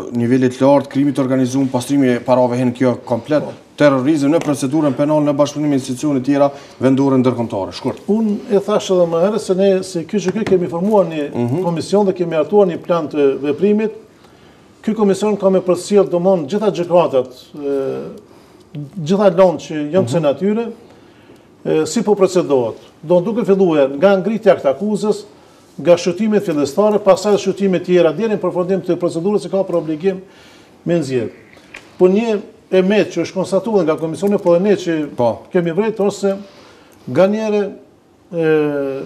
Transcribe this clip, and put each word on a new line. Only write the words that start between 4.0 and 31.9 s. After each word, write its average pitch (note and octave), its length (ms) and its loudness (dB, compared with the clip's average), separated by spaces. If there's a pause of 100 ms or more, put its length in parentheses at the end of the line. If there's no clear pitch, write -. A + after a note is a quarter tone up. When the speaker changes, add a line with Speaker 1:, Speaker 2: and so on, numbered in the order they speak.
Speaker 1:
në E3 160 2
procedurën C#3+ 480 0
penale D3 320 0
në D3 100 2
bashkëpunim D3 340 0
me C#3 80 2
institucione C3 440 -2
tjera C#3 300 2 (280)
vendore C3+ 380 2
ndërkombëtare? A2+ 560 -2
Shkurt. - 340 -8
Speaker 2:
Unë G#3+ 300 0 (140)
e G3 80 4
thash G3+ 320 -2
edhe F3+ 180 4
më E3 160 0
herët G#3+ 140 0
se F#3+ 160 -2
ne F#3+ 280 2
si E3+ 220 -6
K G#3 140 -4
G F3+ 120 -2
K G#3+ 140 -4
kemi F3+ 220 2
formuar G3+ 400 2
një D3+ 260 -6
Speaker 1:
Mhm. A#2+ 300 -2
Speaker 2:
komision F3 420 0
dhe F#3 80 0
kemi E3 220 -4
hartuar F#3+ 320 4
një D#3+ 100 -4
plan E3 320 -2
të C#3+ 320 2
veprimit. G3+ 500 0 (920)
Ky A3 100 -2
komision G3+ 420 0
ka G3 140 0
me F#3 120 2
përcjell F3+ 480 2
domon F3 380 0
gjitha G#3 240 -2
gjykatat, D#3 560 0 (280)
e, C3+ 720 -8 (760)
gjitha F#3+ 280 4
lëndë E3+ 260 4
që - 180 -12 (160)
janë E3+ 120 2
Speaker 1:
Mhm. - 20 -4
Speaker 2:
kësaj D3 160 -2
natyre, G#3 500 -2 (960)
e, D#3 200 0
si G#3+ 180 -2
po G3+ 120 0
procedohet. C#3+ 600 0 (260)
Do F3 200 2
duke A3 240 -2
filluar E3+ 500 2
nga F#3+ 220 4
ngritja F#3+ 360 2
e - 20 0
akta C3+ 180 0
akuzës, G#3 500 -4 (560)
nga E3+ 160 4
shqyrtimet G3+ 480 0
fillestare, F#3 560 0
pastaj G3+ 380 2
shqyrtime F#3+ 460 -2
tjera, F3 300 4
deri G#3+ 220 -2
në F3+ 40 -2
përfundim F3+ 420 -2
të E3+ 160 -2
procedurës E3+ 500 -2
që - 40 -16
ka F#3+ 120 0
për F3+ 120 -4
obligim D#3+ 460 -4 (640)
me E3+ 140 0
nxjerr. B2+ 300 -4 (680)